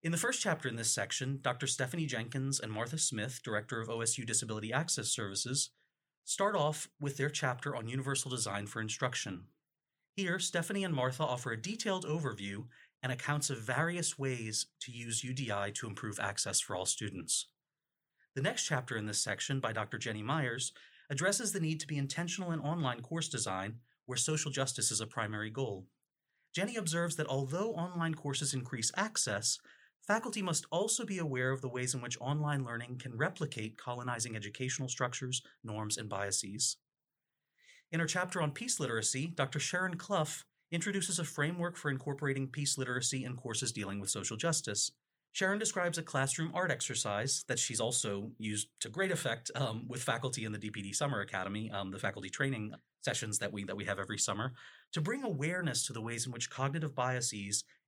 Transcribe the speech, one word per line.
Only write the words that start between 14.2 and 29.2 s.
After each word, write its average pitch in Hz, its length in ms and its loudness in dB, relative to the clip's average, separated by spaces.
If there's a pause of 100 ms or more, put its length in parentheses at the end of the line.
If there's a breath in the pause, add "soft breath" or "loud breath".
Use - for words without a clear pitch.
to - 100 -10
use 117 320 -4
U 127 120 -4
D 127 180 -2
I 101 200 0
to - 140 -4
improve 104 320 -6
access 101 420 2
for - 140 -4
all 92 120 0
students. 98 640 -2 (840 soft breath)
The 135 60 -2
next 202 240 2
chapter 123 320 0
in 107 80 0
this 101 180 0
section 131 380 0
by 117 140 0
Doctor 110 240 -2
Jenny 110 240 -2
Myers 131 500 0 (380 loud breath)
addresses 190 420 2
the 185 80 0
need 160 200 2
to - 60 -6
be 151 120 -2
intentional 170 520 -2
in 160 100 0
online 139 420 0
course 165 260 -4
design 104 460 -2 (320 soft breath)
where 127 100 -4
social 151 340 2
justice 131 400 0
is 113 120 0
a 104 40 -2
primary 107 440 -2
goal. 107 360 -2 (680)
Jenny 220 220 -2
observes 170 400 2
that 156 100 0
although 143 460 2
online 170 420 0
courses 135 400 0
increase 120 420 0
access, 185 640 2 (480 loud breath)